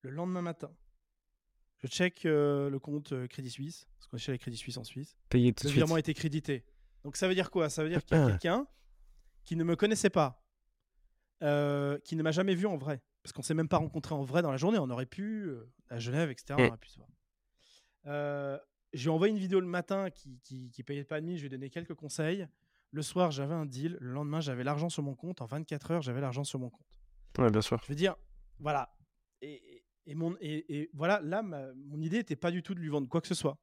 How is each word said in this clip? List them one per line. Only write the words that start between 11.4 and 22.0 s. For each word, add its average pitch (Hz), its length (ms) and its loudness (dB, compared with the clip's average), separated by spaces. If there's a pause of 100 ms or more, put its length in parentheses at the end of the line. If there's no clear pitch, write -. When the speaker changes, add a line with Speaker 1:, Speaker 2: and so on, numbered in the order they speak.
Speaker 1:
euh, 143 560 2
qui - 180 -6
ne 160 60 0
m'a 156 100 2
jamais 185 220 4
vu 180 120 0
en 185 120 0
vrai, 139 240 -4 (200)
parce - 100 -16
qu'on 135 100 -10
s'est 160 120 0
même 156 140 2
pas 180 80 4
rencontrés 156 380 0
en 139 100 0
vrai 139 180 2
dans 160 80 2
la 135 60 0
journée. 190 220 4
On 139 120 0
aurait 123 160 -4
pu, 214 420 -6
euh, 123 220 -10 (180)
à 120 100 -8
Genève, 131 320 0
et 123 80 -8
cetera, 143 200 -4
Speaker 2:
Mm. 127 60 8
Speaker 1:
on 117 40 8
aurait 117 100 -2
pu - 100 -20
se - 100 -20
voir. - 100 -20 (1000)
Euh, 143 520 -4 (340)
je 135 100 -6
lui 147 60 2
ai - 20 4
envoyé 175 220 6
une 214 60 0
vidéo 190 220 2
le 185 60 -2
matin 180 440 -2
qui, 127 320 -20
qui, 127 280 -14
qui 127 120 -16
payait 143 220 -6
pas 151 160 -4
de 160 60 -6
mine. 175 100 -4
Je 151 60 -6
lui 143 40 -8
ai 135 40 -8
donné 131 200 -8
quelques 170 240 -8
conseils. 160 520 -4 (460)